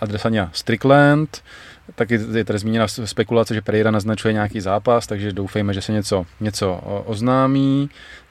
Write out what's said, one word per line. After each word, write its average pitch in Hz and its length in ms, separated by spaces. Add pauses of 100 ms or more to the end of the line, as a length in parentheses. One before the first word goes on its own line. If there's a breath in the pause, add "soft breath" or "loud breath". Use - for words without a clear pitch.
Adesanya 107 520
Strickland. 143 920 (520 loud breath)
Taky 117 240 (140)
je 113 100
tady 104 160
zmíněna 110 280
s-, 110 180
spekulace, 113 480
že 107 80
Pereira 107 300
naznačuje 110 420
nějaký 107 280
zápas, 104 460
takže 104 240
doufejme, 101 420
že 95 80
se - 100
něco, 101 340 (140)
něco, 101 440
o-, 101 220
oznámí. 131 840 (420 loud breath)